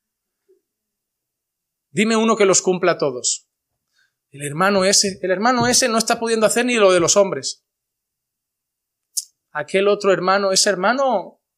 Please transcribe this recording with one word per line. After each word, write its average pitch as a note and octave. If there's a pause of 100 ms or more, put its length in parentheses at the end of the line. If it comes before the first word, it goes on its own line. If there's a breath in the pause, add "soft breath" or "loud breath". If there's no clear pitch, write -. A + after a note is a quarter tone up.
(1900)
Dime G#3
uno A3
que G3+
los F#3+
cumpla F3
todos". B2+ (880)
El C#3+
hermano F#3
ese, G3
el F#3
hermano A#3
ese B3
no A3+
está A3+
pudiendo A3+
hacer A#3
ni B3
lo G3
de F3
los D#3+
hombres. E3+ (1900)
Aquel F#3+
otro G3
hermano, F#3+
ese F#3
hermano, G#3 (160)